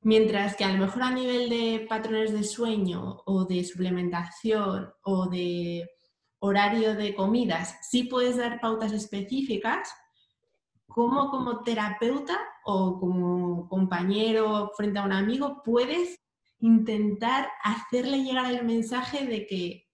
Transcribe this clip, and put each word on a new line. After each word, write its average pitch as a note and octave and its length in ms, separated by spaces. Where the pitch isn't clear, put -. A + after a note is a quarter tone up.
mientras G#3+ 560
que G3+ 80
a F#3+ 80
lo F#3+ 60
mejor G3 240
a B3+ 100
nivel B3 380
de A3+ 380
patrones A3 440
de G#3 100
sueño G3+ 840
o F#3+ 180
de F3+ 180
suplementación F3+ 1300
o F#3 260
de F3 600
horario G#3 540
de G3+ 200
comidas, G3 680
sí B3 220
puedes B3 320
dar A#3+ 240
pautas A3 320
específicas, A3 1000
¿cómo C4+ 440
como B3 320
terapeuta A#3 760
o F#3+ 340
como F3+ 680
compañero G#3 1080
frente G#3 220
a G3+ 60
un F#3+ 80
amigo C4 520
puedes C4+ 540
intentar A3+ 880
hacerle B3 640
llegar B3+ 280
el A#3+ 120
mensaje A#3+ 640
de G#3+ 200
que F3+ 480